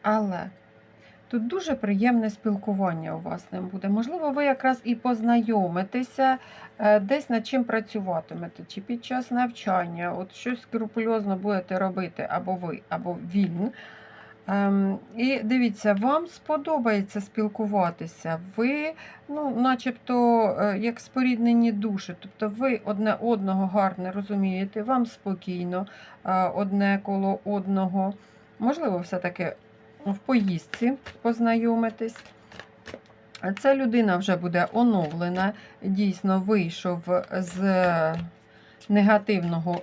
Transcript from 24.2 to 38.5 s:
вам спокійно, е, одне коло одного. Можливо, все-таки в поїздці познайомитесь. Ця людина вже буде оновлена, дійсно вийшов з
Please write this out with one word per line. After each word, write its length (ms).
вам 220
спокійно, 840
е, 180
одне 600
коло 420
одного. 680
Можливо, 380
все-таки 560
в 120
поїздці 760
познайомитесь. 960
Ця 160
людина 420
вже 180
буде 380
оновлена, 800
дійсно 580
вийшов 640
з 320